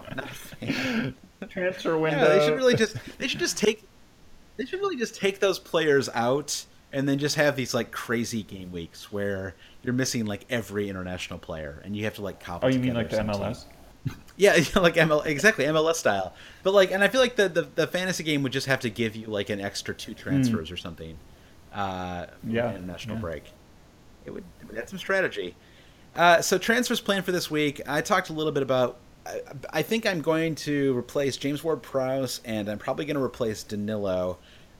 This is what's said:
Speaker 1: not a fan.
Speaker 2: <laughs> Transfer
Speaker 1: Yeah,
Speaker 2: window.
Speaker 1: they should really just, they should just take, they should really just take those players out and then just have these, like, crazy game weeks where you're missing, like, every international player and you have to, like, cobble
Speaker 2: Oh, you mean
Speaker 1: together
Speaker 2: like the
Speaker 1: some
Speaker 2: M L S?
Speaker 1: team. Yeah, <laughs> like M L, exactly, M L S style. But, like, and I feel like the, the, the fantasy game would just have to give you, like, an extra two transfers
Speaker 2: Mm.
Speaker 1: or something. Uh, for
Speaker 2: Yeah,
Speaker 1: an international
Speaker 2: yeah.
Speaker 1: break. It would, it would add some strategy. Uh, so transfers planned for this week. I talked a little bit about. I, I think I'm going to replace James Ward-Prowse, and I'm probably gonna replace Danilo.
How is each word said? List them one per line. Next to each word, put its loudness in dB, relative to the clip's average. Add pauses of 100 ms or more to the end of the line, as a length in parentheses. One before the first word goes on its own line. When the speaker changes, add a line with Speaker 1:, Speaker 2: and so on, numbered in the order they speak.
(160)
Speaker 1:
not -8
a -12
fan. -6 (160)
Speaker 2:
<laughs> -16
Transfer -4
Speaker 1:
Yeah, 2
Speaker 2:
window. 4
Speaker 1:
they 6
should 4
really 4
just, 0 (220)
they -2
should -4
just 0
take, 2 (760)
they -4
should -6
really 0
just -4
take 0
those 4
players 4
out 0 (300)
and 0
then 4
just 0
have 4
these, -4
like, -2
crazy -2
game -12
weeks -12
where -4 (260)
you're -2
missing, 0
like, -6
every -2
international -8
player -10
and -8
you -4
have -2
to, -12
like, -6
cobble -2
Speaker 2:
Oh, 6
you 4
mean 0
Speaker 1:
together 0
Speaker 2:
like -2
the -2
Speaker 1:
some 0
Speaker 2:
M -2
L -2
S? -6 (420)
Speaker 1:
team. -6 (220)
Yeah, 6 (200)
<laughs> -
like 4
M 6
L, 4
exactly, 2
M 2
L 4
S 2
style. 2 (300)
But, 4
like, 8
and 4
I 6
feel 4
like 2
the, 6
the, 0
the 0
fantasy -2
game 0
would 0
just -2
have 2
to -2
give -2
you, -10
like, -2
an -2
extra -6
two -12
transfers 0
Speaker 2:
Mm. -10
Speaker 1:
or -10
something. -12 (560)
Uh, -4
for -18 (160)
Speaker 2:
Yeah, 0
Speaker 1:
an -6
international -10
Speaker 2:
yeah. -6
Speaker 1:
break. -8 (840)
It -14
would, -12 (180)
it -20
would -12
add -8
some -10
strategy. -2 (600)
Uh, 8
so 2
transfers 2
planned 0
for -2
this -2
week. 0
I 0
talked 0
a -6
little -2
bit 0
about. 2 (300)
I, -8 (300)
I 0
think 0
I'm 0
going 2
to 0
replace 0
James -2
Ward-Prowse, -2
and -4
I'm -4
probably -4
gonna -2
replace -2
Danilo. -2 (400)